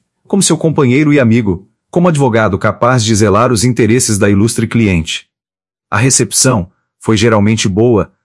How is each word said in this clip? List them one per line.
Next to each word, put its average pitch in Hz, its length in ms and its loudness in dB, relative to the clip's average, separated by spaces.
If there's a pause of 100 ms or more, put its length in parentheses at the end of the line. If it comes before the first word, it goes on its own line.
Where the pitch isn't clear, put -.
(260)
como 202 160 -2
seu 170 160 0
companheiro 147 540 0
e 147 80 2
amigo, 113 500 -2 (220)
como 180 160 0
advogado 113 500 0
capaz 117 460 0
de 113 100 0
zelar 107 380 2
os 117 140 0
interesses 117 520 0
da 101 120 0
ilustre 107 360 0
cliente. 95 640 -2 (640)
A 101 60 -4
recepção 120 760 -2 (260)
foi 113 200 -2
geralmente 107 500 0
boa, 104 460 0 (120)